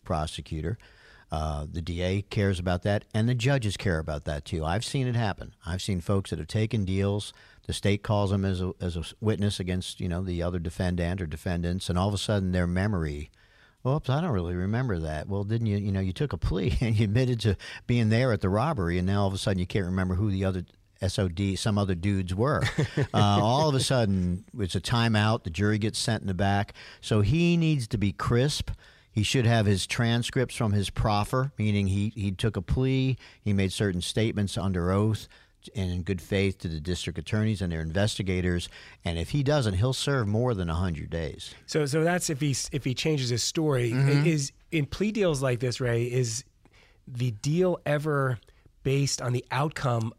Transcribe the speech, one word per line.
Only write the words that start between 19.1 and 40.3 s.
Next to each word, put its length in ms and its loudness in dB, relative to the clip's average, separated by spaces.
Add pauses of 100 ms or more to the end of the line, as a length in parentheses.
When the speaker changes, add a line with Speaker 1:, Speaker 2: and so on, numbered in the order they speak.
Speaker 1:
all 60 4
of 60 -4
a 40 -4
sudden 220 0
you 60 -2
can't 200 -2
remember 300 0
who 160 0
the 120 0
other 200 -2 (360)
S 180 -2
O 100 2
D, 260 0
some 240 0
other 160 2
dudes 400 0
were. 340 2
Speaker 2:
<laughs> 60 -6 (400)
Speaker 1:
Uh, 280 4
all 260 4
of 60 2
a 60 2
sudden, 640 2 (140)
it's 160 -2
a 60 -2
timeout. 640 2
The 60 -6
jury 280 2
gets 200 -2
sent 240 0
in 60 -6
the 60 0
back. 400 0 (260)
So 220 2
he 340 4
needs 320 2
to 100 -2
be 140 0
crisp. 580 0 (420)
He 120 2
should 220 2
have 200 4
his 200 2
transcripts 680 0
from 180 0
his 180 0
proffer, 680 0
meaning 300 2
he, 260 0
he 160 -2
took 260 -2
a 60 -4
plea, 540 0 (260)
he 100 0
made 200 2
certain 300 0
statements 560 0
under 340 0
oath 340 2 (480)
and 160 -2
in 120 -2
good 200 -2
faith 360 0
to 100 -6
the 120 -6
district 380 -6
attorneys 420 -2
and 120 -2
their 80 -4
investigators. 880 0 (360)
And 140 -2
if 120 -4
he 120 2
doesn't, 320 2
he'll 180 2
serve 360 0
more 260 0